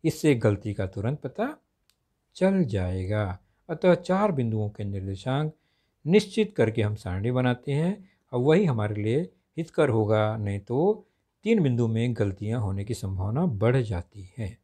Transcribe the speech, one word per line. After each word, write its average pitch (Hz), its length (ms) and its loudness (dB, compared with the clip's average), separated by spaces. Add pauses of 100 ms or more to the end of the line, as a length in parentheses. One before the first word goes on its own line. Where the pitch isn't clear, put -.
इससे 151 300 2
गलती 104 400 0
का 98 120 -4
तुरंत 110 340 -6
पता 202 280 -6 (880)
चल 190 280 2
जाएगा। 95 720 -2 (300)
अतः 170 260 4
चार 190 380 0
बिंदुओं 110 380 0
के 104 140 -10
निर्देशांक 98 680 -4 (520)
निश्चित 208 520 2
करके 113 260 2
हम 104 120 0
सारणी 98 360 -4
बनाते 127 420 0
हैं 160 200 0 (400)
और 127 80 -2
वही 156 240 4
हमारे 104 380 0
लिए 117 180 0 (360)
हितकर 160 320 0
होगा, 107 480 2
नहीं 101 240 -4
तो 170 460 -2 (380)
तीन 220 180 4
बिंदु 120 260 2
में 113 280 0
गलतियां 104 440 -2
होने 98 240 -4
की 113 100 -6
संभावना 98 520 -4
बढ़ 117 300 2
जाती 101 520 -4 (100)
है। 110 260 -8